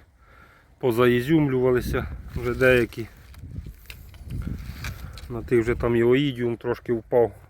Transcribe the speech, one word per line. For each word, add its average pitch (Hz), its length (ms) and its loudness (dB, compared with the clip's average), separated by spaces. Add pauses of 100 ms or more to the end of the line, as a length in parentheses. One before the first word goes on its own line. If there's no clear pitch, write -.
(800)
позаізюмлювалися, 127 1300 2 (280)
вже 120 180 -4
деякі. 123 540 2 (2250)
На 117 120 -6
тих 120 200 2
вже 117 140 0
там 120 200 0
і 117 80 4
оїдіум 120 540 2
трошки 120 360 -4
впав 113 380 2 (180)